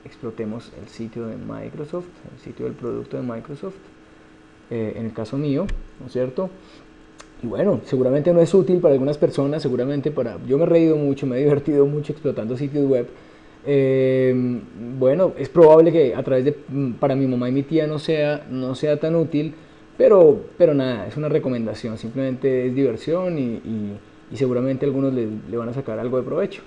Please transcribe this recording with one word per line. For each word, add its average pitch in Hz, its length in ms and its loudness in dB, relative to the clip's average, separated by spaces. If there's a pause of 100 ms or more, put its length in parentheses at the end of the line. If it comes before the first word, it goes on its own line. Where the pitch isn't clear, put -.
explotemos 113 760 -12
el 104 80 -20
sitio 113 380 -12
de 107 100 -10
Microsoft, 120 720 -12 (260)
el - 60 -20
sitio 120 260 -12
del 123 80 -8
producto 120 420 -8
de 131 60 -8
Microsoft, 143 540 -10 (920)
eh, 110 260 -6
en 113 100 -8
el 107 60 -8
caso 113 240 -8
mío, 147 300 -2 (340)
¿no 135 60 -16
es 123 60 -16
cierto? 131 380 -4 (920)
Y 123 40 -8
bueno, 120 380 0
seguramente 139 480 2
no 170 80 6
es 165 140 4
útil 180 240 4
para 165 160 6
algunas 135 240 0
personas, 143 440 0
seguramente 135 480 -2
para, 120 360 -4
yo 135 120 2
me 165 60 4
he - 20 2
reído 165 300 4
mucho, 143 300 -2
me 123 100 -2
he 139 80 0
divertido 143 420 4
mucho 147 260 -4
explotando 120 440 -4
sitios 143 320 -2
web. 123 180 2 (580)
Eh, 131 680 2 (640)
bueno, 147 400 2
es 139 100 -6
probable 160 440 8
que 147 220 4
a 110 80 -6
través 131 220 0
de, 143 120 0 (120)
mm, 131 260 -4
para 135 200 0
mi 135 120 0
mamá 123 220 -2
y 127 40 -2
mi 139 100 -2
tía 156 240 -2
no 151 120 -6
sea, 147 520 -2
no 127 240 -6
sea 147 240 -2
tan 160 160 -2
útil, 156 400 -2 (420)
pero, 208 440 8 (160)
pero 160 180 6
nada, 123 320 -2
es - 100 -12
una 151 120 -4
recomendación, 117 720 -4
simplemente 127 680 -4
es 127 80 -2
diversión 151 640 -2
y, 135 40 -2
y, 107 560 -6 (340)
y 110 40 -12
seguramente 127 500 -2
algunos 135 260 0
le, 120 160 -2 (200)
le 110 80 -6
van 117 120 -6
a 120 40 -8
sacar 120 260 -8
algo 123 180 -4
de 120 80 -2
provecho. 185 420 -6